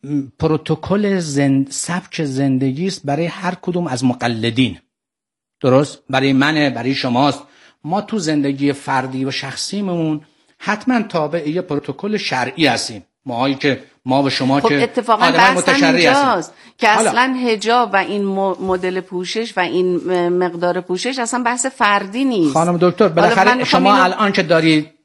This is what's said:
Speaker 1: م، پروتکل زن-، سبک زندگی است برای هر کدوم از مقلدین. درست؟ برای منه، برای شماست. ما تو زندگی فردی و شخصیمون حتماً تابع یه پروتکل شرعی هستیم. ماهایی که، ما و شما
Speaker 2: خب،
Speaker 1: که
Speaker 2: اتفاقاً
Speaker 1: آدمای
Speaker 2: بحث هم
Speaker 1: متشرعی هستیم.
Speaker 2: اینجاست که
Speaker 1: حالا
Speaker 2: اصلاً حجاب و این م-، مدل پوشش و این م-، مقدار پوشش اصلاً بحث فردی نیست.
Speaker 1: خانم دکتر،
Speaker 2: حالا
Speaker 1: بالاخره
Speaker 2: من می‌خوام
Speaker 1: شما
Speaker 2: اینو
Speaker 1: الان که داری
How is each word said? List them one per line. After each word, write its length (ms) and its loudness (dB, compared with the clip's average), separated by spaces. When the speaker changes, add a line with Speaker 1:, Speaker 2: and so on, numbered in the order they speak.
Speaker 1:
م، 180 -4
پروتکل 800 -2
زن-، 500 0
سبک 540 -6
زندگی 640 -2
است 180 -8
برای 200 -2
هر 360 -6
کدوم 260 -4
از 180 -4
مقلدین. 720 0
درست؟ 380 2
برای 240 0
منه، 360 2
برای 260 -4
شماست. 440 0
ما 180 -4
تو 180 -6
زندگی 540 -2
فردی 520 -4
و 60 -4
شخصیمون 880 -6
حتماً 420 -2
تابع 480 -4
یه 120 -4
پروتکل 560 -6
شرعی 500 -2
هستیم. 380 -4
ماهایی 300 -2
که، 280 -2
ما 180 2
و 60 2
شما 300 0
Speaker 2:
خب، 100 2
Speaker 1:
که 140 2
Speaker 2:
اتفاقاً 420 0
Speaker 1:
آدمای 120 4
Speaker 2:
بحث 120 6
هم 80 2
Speaker 1:
متشرعی 480 2
هستیم. 200 4
Speaker 2:
اینجاست 280 -2
که 120 2
Speaker 1:
حالا 200 4
Speaker 2:
اصلاً 280 0
حجاب 460 2
و 40 4
این 280 0
م-، 340 -2
مدل 420 -2
پوشش 560 -8
و 20 -2
این 360 0
م-، 340 0
مقدار 380 -2
پوشش 380 -6
اصلاً 240 -4
بحث 220 -2
فردی 600 0
نیست. 280 2
Speaker 1:
خانم 280 2
دکتر، 220 2
Speaker 2:
حالا 120 2
Speaker 1:
بالاخره 360 4
Speaker 2:
من 60 2
می‌خوام 260 2
Speaker 1:
شما 100 6
Speaker 2:
اینو 100 6
Speaker 1:
الان 280 2
که 120 0
داری 460 2